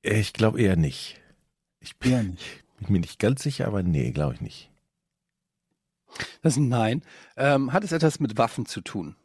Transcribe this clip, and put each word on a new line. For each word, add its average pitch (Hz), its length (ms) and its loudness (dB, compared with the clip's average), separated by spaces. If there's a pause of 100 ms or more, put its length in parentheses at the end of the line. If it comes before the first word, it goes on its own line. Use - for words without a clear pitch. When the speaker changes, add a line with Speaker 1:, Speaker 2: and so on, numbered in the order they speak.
Speaker 1:
Ich 107 300 0
glaub 107 260 2
eher 98 180 4
nicht. - 440 -2 (600)
Ich - 180 -20
bin, 127 140 2
Speaker 2:
Eher 120 100 2
nicht. - 480 -10
Speaker 1:
<laughs> - 100 -20
bin 101 120 -2
mir 92 80 4
nicht - 180 -8
ganz 127 240 0
sicher, - 240 -4
aber 101 160 -2
nee, 71 300 0
glaub 73 220 -2
ich - 60 -14
nicht. - 300 -14 (1700)
Speaker 3:
Das 151 120 4
ist - 40 0
ein 143 100 2
Nein. 120 340 0 (340)
Ähm, 135 360 2
hat 202 120 0
es 160 80 -6
etwas 160 280 2
mit 110 160 -2
Waffen 120 300 0
zu - 140 -10
tun? 80 440 -10